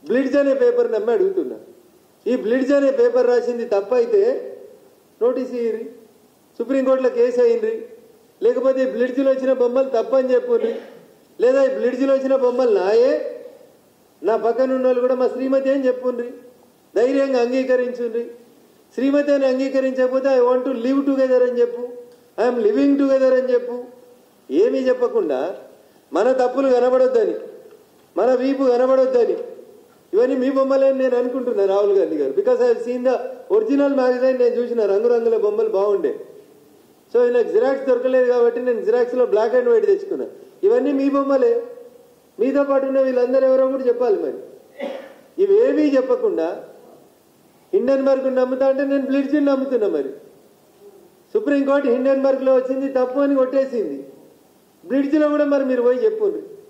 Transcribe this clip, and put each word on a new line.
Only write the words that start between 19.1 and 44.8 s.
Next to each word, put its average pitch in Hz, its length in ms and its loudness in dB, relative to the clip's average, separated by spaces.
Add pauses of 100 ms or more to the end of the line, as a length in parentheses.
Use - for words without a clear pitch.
అని 277 140 2
అంగీకరించకపోతే 262 840 0
"I 254 160 2
want 254 200 2
to 269 100 -2
live 262 360 -2
together" 254 400 2
అని 240 120 -2
చెప్పు, 240 260 -2 (540)
"I 247 100 0
am 240 100 -2
living 277 360 2
together" 269 360 2
అని 254 200 0
చెప్పు. 240 300 -4 (680)
ఏమీ 240 280 2
చెప్పకుండా 208 800 -2 (560)
మన 214 180 2
తప్పులు 254 380 0
కనబడొద్దని, 247 680 2 (840)
మన 240 160 2
వీపు 269 300 0
కనబడొద్దని, 254 720 2 (760)
ఇవన్నీ 254 220 2
మీ 254 160 -2
బొమ్మలే 269 360 2
అని 269 100 2
నేను 254 200 0
అనుకుంటున్నా 247 480 -2
రాహుల్ 196 320 2
గాంధీ 160 180 0
గారు. 143 160 -2
Because 247 260 0
I 247 100 2
have 233 160 0
seen 247 180 -6
the 247 140 0 (400)
original 277 340 2
magazine, 254 480 0
నేను 240 180 2
చూసిన 233 300 -2
రంగురంగుల 226 520 2
బొమ్మలు 208 320 0
బాగుండే. 190 500 -2 (960)
So 240 160 4
నాకు 240 160 2
జిరాక్స్ 262 400 0
దొరకలేదు 254 440 2
కాబట్టి 240 280 2
నేను 247 220 -2
జిరాక్స్లో 240 440 0
black 214 280 0
and 247 140 2
white 233 180 4
తెచ్చుకున్నా. - 420 -2 (360)
ఇవన్నీ 269 280 2
మీ 277 180 0
బొమ్మలే, 269 540 2 (760)
మీతో 269 240 0
పాటు 277 220 0
ఉన్న 269 160 0
వీళ్ళందరూ 262 460 0
ఎవరో 262 200 2
కూడా 262 160 -4
చెప్పాలి. 233 380 0
మరి 143 120 -6 (1080)